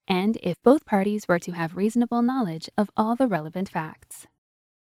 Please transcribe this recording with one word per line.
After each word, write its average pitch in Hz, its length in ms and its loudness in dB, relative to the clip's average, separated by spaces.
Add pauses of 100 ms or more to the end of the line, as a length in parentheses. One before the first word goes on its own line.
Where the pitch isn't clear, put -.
and 196 340 2
if 170 220 -4
both 277 200 6
parties 208 440 -2
were 170 100 4
to 175 140 -6
have 170 240 -6
reasonable 233 440 0
knowledge 240 560 -2
of 202 200 0
all 220 180 2
the 262 140 2
relevant 180 400 -4
facts. - 580 -10 (640)